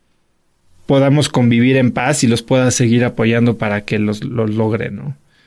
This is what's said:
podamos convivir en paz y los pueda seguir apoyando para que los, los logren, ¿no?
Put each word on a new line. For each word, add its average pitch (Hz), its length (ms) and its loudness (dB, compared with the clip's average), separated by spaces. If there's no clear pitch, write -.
podamos 139 420 2
convivir 120 480 2
en 127 160 2
paz 135 320 -2
y 127 40 2
los 117 140 2
pueda 127 300 0
seguir 120 320 2
apoyando 117 540 0
para 104 240 -4
que 107 180 -4
los, 104 240 -4
los 117 280 -4
logren, 107 440 -4
¿no? 139 220 -12